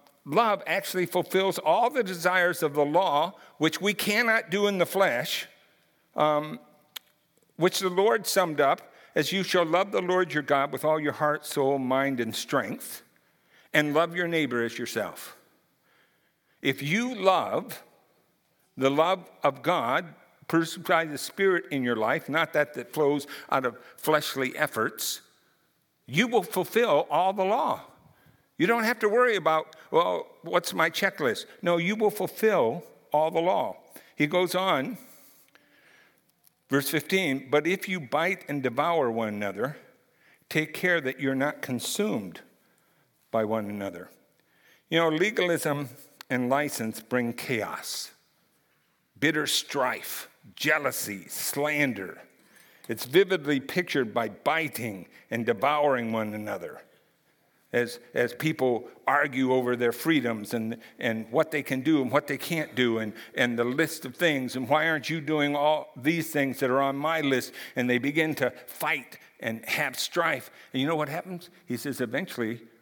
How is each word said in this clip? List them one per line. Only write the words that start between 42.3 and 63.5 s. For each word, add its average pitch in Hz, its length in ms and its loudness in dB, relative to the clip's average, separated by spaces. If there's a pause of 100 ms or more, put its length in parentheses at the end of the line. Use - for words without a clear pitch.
by 113 140 0
one 107 240 -2
another." 98 420 -8 (800)
You 160 120 2
know, 165 80 4
legalism 160 840 0 (400)
and 123 180 0
license 131 520 -2
bring 120 320 -2
chaos, - 800 -6 (1080)
bitter 151 280 2
strife, - 840 -2 (260)
jealousy, 139 760 -2
slander. 143 920 -2 (640)
It's 113 160 -6
vividly 151 540 2
pictured 131 560 -2
by 113 140 0
biting 120 800 -4 (220)
and 117 140 -2
devouring 127 680 2
one 107 220 -2
another 101 480 -8 (880)
as, 117 260 -2 (140)
as 123 220 0
people 131 540 0 (180)
argue 131 460 2
over 123 220 2
their 120 180 2
freedoms 117 640 -2
and, 113 240 -4 (200)
and 110 340 -4
what 151 180 2
they 147 120 -4
can 131 180 -4
do 147 220 2
and 123 80 -2
what 147 160 0
they 139 120 -4
can't 165 360 -6
do 117 240 2
and, 110 160 -4 (200)
and 123 240 2